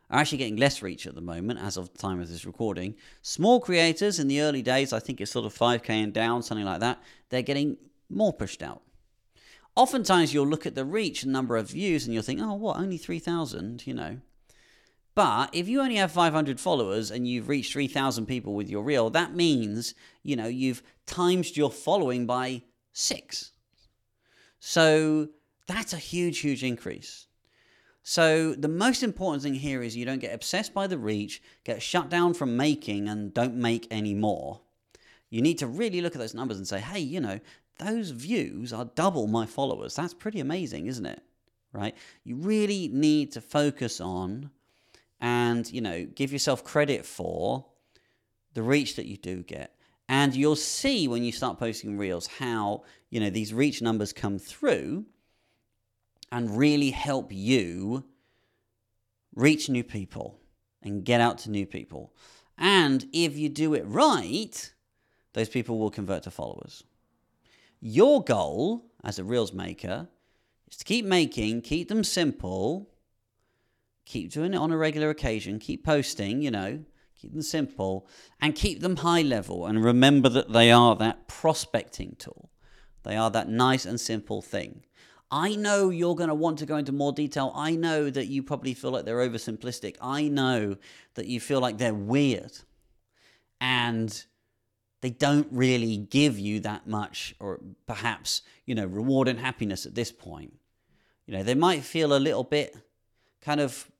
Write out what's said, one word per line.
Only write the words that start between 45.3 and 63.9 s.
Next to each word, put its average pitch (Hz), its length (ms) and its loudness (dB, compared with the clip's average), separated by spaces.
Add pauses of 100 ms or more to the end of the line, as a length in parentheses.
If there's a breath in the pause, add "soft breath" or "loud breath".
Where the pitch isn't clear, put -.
you 127 80 -6
know, 87 240 -4
give 139 260 -4
yourself 139 320 -2
credit 147 440 0
for 90 580 -4 (880)
the 113 100 -4
reach 135 340 0
that - 100 -8
you 98 100 -12
do 92 260 -8
get. - 320 -14 (360)
And 135 260 4
you'll 147 200 4
see 220 520 0
when 120 160 -2
you 117 80 -2
start 117 260 -6
posting 104 380 -6
reels 92 300 -4
how, 110 560 -4 (260 soft breath)
you 117 120 -4
know, 104 100 0
these 107 240 -4
reach 131 260 2
numbers 113 320 0
come 101 260 -4
through 151 680 -2 (1200)
and 117 280 -2
really 143 320 4
help 135 420 -4
you 101 720 0 (1300)
reach 151 360 4
new 123 140 0
people - 560 -10 (420)
and 101 220 -6
get 120 160 4
out 117 180 4
to 113 120 -10
new 101 140 -2
people. - 480 -12 (460 soft breath)
And 151 540 4
if 156 240 0
you 151 120 0
do 151 240 0
it 120 140 0
right, 160 840 0 (600)